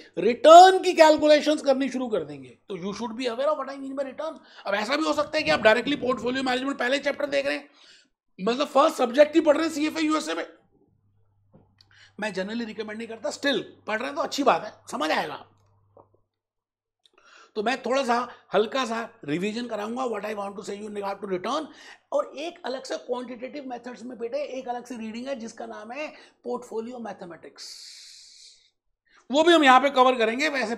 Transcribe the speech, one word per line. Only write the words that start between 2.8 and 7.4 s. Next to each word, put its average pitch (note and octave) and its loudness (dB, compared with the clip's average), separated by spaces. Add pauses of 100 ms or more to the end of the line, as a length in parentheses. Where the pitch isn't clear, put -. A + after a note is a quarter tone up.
should A3 -8
be B3 -4
aware C4 -4
of D4+ -2
what C4+ -10
I C#4 -12
mean C4+ -12
by C#4 -6
return। D4 -12 (280)
अब G3+ -2
ऐसा G#3+ -2
भी D#4 -4
हो D4+ -2
सकता D4 -4
है D4+ -2
कि D#4 0
आप D4 2
डायरेक्टली A#3+ 4
पोर्टफोलियो B3 -4
मैनेजमेंट C4 -4
पहले B3+ -2
चैप्टर C#4+ -6
देख C#4 -4